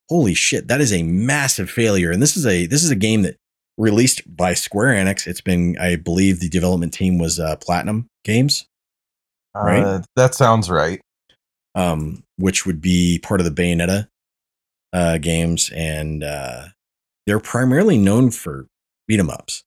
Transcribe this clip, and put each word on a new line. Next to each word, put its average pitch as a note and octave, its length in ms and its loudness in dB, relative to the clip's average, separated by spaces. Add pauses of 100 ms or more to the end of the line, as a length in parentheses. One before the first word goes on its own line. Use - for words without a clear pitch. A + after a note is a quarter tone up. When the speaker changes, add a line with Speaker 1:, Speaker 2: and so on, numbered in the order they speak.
Speaker 1:
holy C#3+ 240 2
shit, - 340 -2
that B2+ 140 0
is B2+ 100 2
a F2 120 0
massive A2 680 -2
failure. G2 420 0
And F#2 100 0
this D3 140 2
is D#3+ 100 -2
a, F2+ 200 2
this C#3+ 180 0
is E3+ 60 0
a C3 60 2
game G#2+ 260 2
that E2 140 -2 (420)
released A2 460 2 (120)
by F2+ 200 0
Square A#2 400 0
Enix. F#2+ 320 -2
It's F2+ 140 -10
been, F2 360 0
I F2 180 -2
believe F2 440 0
the F2 100 -4
development F2 440 0
team F#2 260 0
was, E2 200 -2
uh, D#2 180 -4
Platinum G#2 500 -4 (160)
Games. B2+ 420 0 (1000)
Right? G2 180 4
Speaker 2:
Uh, F#2+ 180 -2 (140)
that B2+ 200 4
sounds A2+ 340 4
right. E2+ 300 0 (760)
Speaker 1:
Um, D#2+ 480 -2 (140)
which F#2 280 -2
would E2+ 160 -4
be F2 380 2
part G2+ 200 -2
of F2 60 0
the E2 60 -2 (100)
Bayonetta, F2 460 0 (840)
uh, E2+ 260 0
games, E2 560 -2
and, D#2 480 -6
uh, C#2 420 -10 (600)
they're G#2 120 0
primarily C3 580 2
known A2 340 4
for C#2 360 -12 (400)
beat G#2+ 120 2
'em E2 100 0
ups. - 380 -12